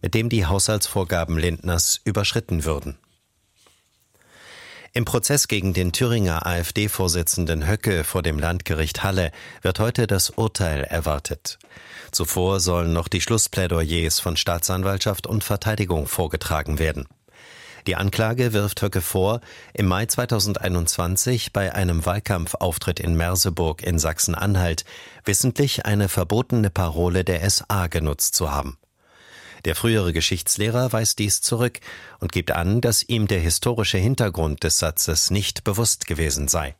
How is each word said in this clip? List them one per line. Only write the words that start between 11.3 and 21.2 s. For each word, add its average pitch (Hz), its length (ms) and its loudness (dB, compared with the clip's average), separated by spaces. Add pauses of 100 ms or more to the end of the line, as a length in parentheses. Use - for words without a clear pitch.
Zuvor 92 500 2
sollen 85 320 2
noch 85 160 0
die 90 120 0
Schlussplädoyers 85 1000 0
von 82 180 -2
Staatsanwaltschaft 95 920 -2
und 107 160 0
Verteidigung 98 640 0
vorgetragen 78 720 -2
werden. 76 260 0 (840)
Die 92 80 0
Anklage 110 560 0
wirft 104 300 0
Höcke 95 200 0
vor, 101 380 0 (340)
im 104 120 0
Mai 95 200 2
zweitausendeinundzwanzig 98 1500 0